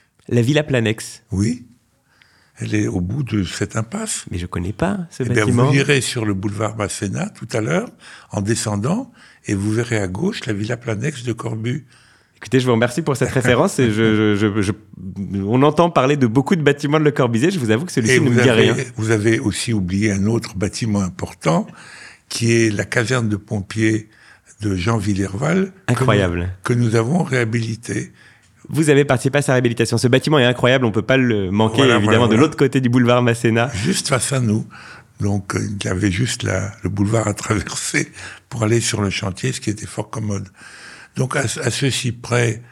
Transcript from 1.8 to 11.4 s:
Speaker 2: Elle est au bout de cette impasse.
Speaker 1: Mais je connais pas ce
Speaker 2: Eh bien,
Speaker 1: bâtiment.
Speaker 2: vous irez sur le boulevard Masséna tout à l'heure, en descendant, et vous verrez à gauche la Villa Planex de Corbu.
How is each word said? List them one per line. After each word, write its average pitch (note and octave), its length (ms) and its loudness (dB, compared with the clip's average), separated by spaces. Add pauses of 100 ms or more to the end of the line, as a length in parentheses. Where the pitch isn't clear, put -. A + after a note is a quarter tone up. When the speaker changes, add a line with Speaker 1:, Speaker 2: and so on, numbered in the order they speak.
Speaker 2:
Elle A2 160 -6
est G#2 140 0
au G#2+ 140 -2
bout F#2+ 220 -4
de A2 200 -2
cette - 320 -6
impasse. G#3 560 -6
Speaker 1:
Mais F#2+ 60 -6
je F2+ 80 -6
connais F2 260 -6
pas F#3+ 280 -2 (120)
ce - 120 -6
Speaker 2:
Eh - 20 -4
bien, A#2+ 180 2
Speaker 1:
bâtiment. B2 220 2
Speaker 2:
vous C3+ 100 2
irez C#3 240 2
sur A#2 240 -4
le G#2+ 100 0
boulevard G#2 440 -4
Masséna G#2+ 520 -4
tout - 220 -16
à A2+ 80 -2
l'heure, E3+ 300 -2 (420)
en G#2+ 80 -4
descendant, A2+ 720 -2 (360)
et A2 60 0
vous G2+ 160 -2
verrez A#2 280 -2
à G2+ 100 -2
gauche D3 380 -4
la A2+ 80 -4
Villa G#2+ 240 -6
Planex A#2 460 -6
de A#2+ 100 -4
Corbu. A#2 520 -6 (520)